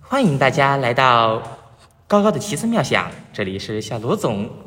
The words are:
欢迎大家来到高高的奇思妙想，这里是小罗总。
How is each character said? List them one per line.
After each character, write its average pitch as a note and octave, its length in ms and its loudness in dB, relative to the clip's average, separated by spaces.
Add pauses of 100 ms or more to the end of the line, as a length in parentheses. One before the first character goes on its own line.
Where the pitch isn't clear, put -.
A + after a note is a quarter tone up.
欢 C4+ 240 -2
迎 D3+ 140 2
大 C3+ 100 4
家 C#3 300 2
来 B2 160 0
到 A#2 480 4 (640)
高 G#3 160 2
高 G#3 80 4
的 G3+ 80 -2
奇 C3 180 -6
思 D3+ 100 -6
妙 A3+ 160 0
想， G2 280 0 (220)
这 - 120 -4
里 F#2+ 140 -6
是 G#2+ 220 -6
小 A#2 180 -8
罗 A#2 180 -2
总。 A#2 320 -2 (180)